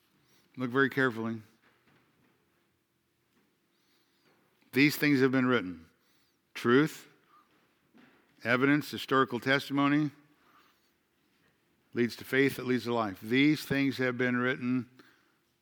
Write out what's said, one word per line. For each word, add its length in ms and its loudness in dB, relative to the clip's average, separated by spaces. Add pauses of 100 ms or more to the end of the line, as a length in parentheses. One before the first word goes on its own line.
(560)
Look 140 -6
very 200 2
carefully. 520 -2 (3250)
These 240 4
things 240 2
have 120 4
been 140 2
written. 340 -2 (760)
Truth, 520 2 (1400)
evidence, 460 2
historical 500 0
testimony, 680 0 (1800)
leads 200 -2
to 100 -16
faith 320 0
that 100 -10
leads 180 -2
to 80 -4
life. 280 -4
These 440 2
things 320 -2
have 220 -2
been 180 0
written 500 -2 (760)